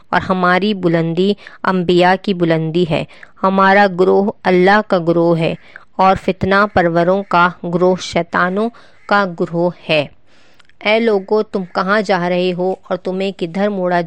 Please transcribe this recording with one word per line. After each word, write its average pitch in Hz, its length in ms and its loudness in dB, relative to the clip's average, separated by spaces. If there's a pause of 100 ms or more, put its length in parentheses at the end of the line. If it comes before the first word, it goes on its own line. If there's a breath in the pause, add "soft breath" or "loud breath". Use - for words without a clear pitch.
(100 loud breath)
اور 180 180 0
ہماری 185 460 0
بلندی 170 600 0 (280 loud breath)
انبیاء 180 600 2
کی 202 120 -2
بلندی 165 560 -2
ہے۔ 143 140 -2 (380 loud breath)
ہمارا 196 440 4 (140)
گروہ 196 300 2 (120)
اللہ 185 440 4
کا 190 120 0
گروہ 170 400 0
ہے 160 160 -2 (420 loud breath)
اور 190 280 4
فتنہ 190 500 0
پروروں 170 540 2
کا 175 200 4 (160)
گروہ 175 360 0
شیطانوں 180 680 -2 (380 soft breath)
کا 202 180 2 (160)
گروہ 170 300 -2 (180)
ہے۔ 156 180 0 (800 soft breath)
اے 214 160 2
لوگو، 214 420 0
تم 202 220 -8
کہاں 196 360 -2
جا 180 280 -2
رہے 180 240 -2
ہو 180 300 -4
اور 185 140 -6
تمہیں 190 400 -6
کدھر 185 320 -4
موڑا 180 380 -2